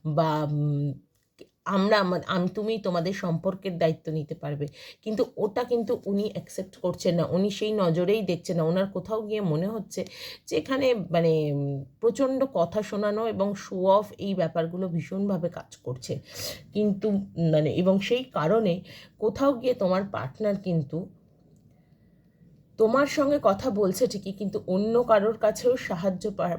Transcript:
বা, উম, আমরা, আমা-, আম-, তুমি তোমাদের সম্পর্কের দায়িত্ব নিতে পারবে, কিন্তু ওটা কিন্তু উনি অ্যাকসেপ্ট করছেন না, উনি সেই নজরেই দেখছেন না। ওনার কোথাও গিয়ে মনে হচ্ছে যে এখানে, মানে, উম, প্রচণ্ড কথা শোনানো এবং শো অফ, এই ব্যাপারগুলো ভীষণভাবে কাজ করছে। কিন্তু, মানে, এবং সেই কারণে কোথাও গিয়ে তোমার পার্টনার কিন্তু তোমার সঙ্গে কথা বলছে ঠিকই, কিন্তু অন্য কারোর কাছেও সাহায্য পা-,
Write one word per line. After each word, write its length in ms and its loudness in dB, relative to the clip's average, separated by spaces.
বা, 460 2
উম, 400 0
আমরা, 340 4
আমা-, 280 2
আম-, 220 0
তুমি 300 -2
তোমাদের 340 -2
সম্পর্কের 680 -4
দায়িত্ব 340 0
নিতে 220 -4
পারবে, 320 -6
কিন্তু 220 -2
ওটা 280 -2
কিন্তু 420 -2
উনি 260 0
অ্যাকসেপ্ট 440 -10
করছেন 380 0
না, 100 2
উনি 260 2
সেই 220 -2
নজরেই 500 2
দেখছেন 340 -2
না। 60 2
ওনার 240 2
কোথাও 360 -4
গিয়ে 180 -4
মনে 260 0
হচ্ছে 380 -6
যে 100 -4
এখানে, 380 2
মানে, 420 4
উম, 320 -2
প্রচণ্ড 440 2
কথা 280 2
শোনানো 460 -2
এবং 260 0
শো 320 -4
অফ, 320 4
এই 160 -4
ব্যাপারগুলো 540 -2
ভীষণভাবে 600 -2
কাজ 280 -12
করছে। 420 -8
কিন্তু, 380 0
মানে, 220 4
এবং 260 4
সেই 240 0
কারণে 580 0
কোথাও 340 2
গিয়ে 220 -2
তোমার 300 0
পার্টনার 520 -4
কিন্তু 520 -2
তোমার 280 6
সঙ্গে 360 2
কথা 280 2
বলছে 360 2
ঠিকই, 260 -6
কিন্তু 340 -6
অন্য 360 2
কারোর 360 4
কাছেও 380 2
সাহায্য 540 -4
পা-, 280 -4